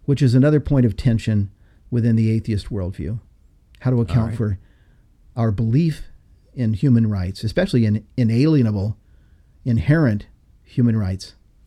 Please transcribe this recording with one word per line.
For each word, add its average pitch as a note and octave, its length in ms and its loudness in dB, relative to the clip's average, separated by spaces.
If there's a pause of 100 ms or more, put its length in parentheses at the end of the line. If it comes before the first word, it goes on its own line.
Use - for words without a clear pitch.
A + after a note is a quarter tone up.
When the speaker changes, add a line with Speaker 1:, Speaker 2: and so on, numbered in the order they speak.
Speaker 1:
which C#3 160 0
is B2+ 140 4
another D3 240 4
point C3 260 0
of G#2+ 100 -2
tension G#2+ 540 0 (400)
within A#2 260 0
the A2 140 2
atheist A2 400 -4
worldview. G2 500 -8 (600)
How B2+ 100 -2
to B2 120 2
account A#2 180 0
Speaker 2:
All A2+ 80 0
right. A2 100 -8
Speaker 1:
for G#2+ 220 -4 (760)
our A2+ 160 0
belief B2 520 0 (500)
in A2+ 200 -2
human A#2 360 2
rights, F#2+ 340 -6
especially B2 420 0
in G#2+ 200 0 (100)
inalienable, A2+ 800 0 (680)
inherent A#2+ 640 0 (360)
human A#2 320 0
rights. F#2+ 400 -6 (320)